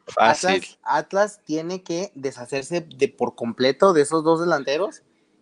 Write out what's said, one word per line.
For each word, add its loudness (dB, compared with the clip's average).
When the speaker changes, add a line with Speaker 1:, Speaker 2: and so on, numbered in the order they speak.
Speaker 1:
fácil. 2
Speaker 2:
Atlas, -4
Atlas -2
tiene -6
que -6
deshacerse -6
de -2
por -4
completo 2
de 4
esos 0
dos 2
delanteros, -2